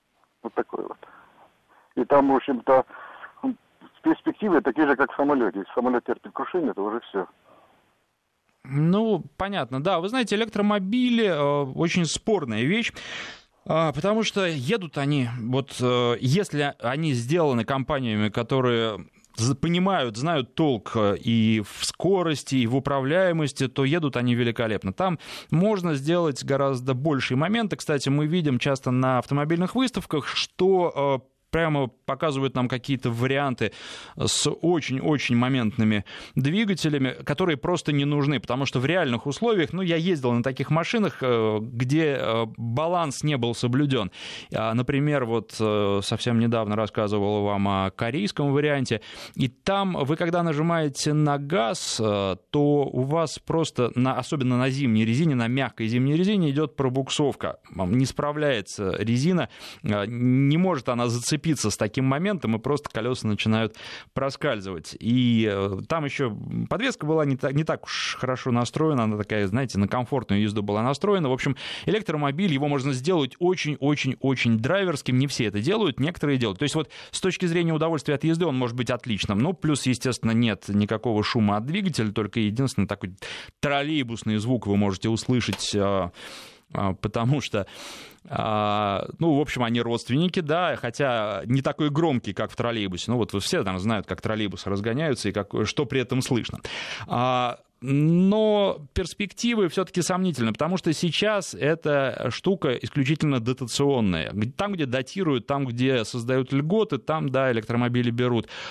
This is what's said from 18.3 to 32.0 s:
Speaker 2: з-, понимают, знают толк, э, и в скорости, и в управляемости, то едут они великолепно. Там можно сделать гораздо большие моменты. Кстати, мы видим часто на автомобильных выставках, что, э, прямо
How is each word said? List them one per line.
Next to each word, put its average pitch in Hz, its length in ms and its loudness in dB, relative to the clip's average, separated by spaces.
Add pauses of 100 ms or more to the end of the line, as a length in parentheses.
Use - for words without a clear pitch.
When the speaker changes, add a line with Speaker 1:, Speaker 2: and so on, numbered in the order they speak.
Speaker 2:
з-, 120 180 0
понимают, 170 640 0
знают 143 380 -2
толк, 139 400 0
э, 104 220 4
и 110 440 2
в - 240 -10
скорости, 165 680 0
и 127 120 2
в 120 100 0
управляемости, 143 920 0
то 135 160 0
едут 143 320 2
они 123 180 2
великолепно. 110 580 0
Там 180 260 -2 (320)
можно 180 440 2
сделать 151 500 0
гораздо 135 500 0
большие 131 420 0
моменты. 180 400 0
Кстати, 143 320 -2
мы 147 180 2
видим 151 320 2
часто 135 320 0
на 127 280 2
автомобильных 151 560 0
выставках, 214 540 -2
что, 160 920 2
э, - 80 -20 (220)
прямо 151 380 2 (160)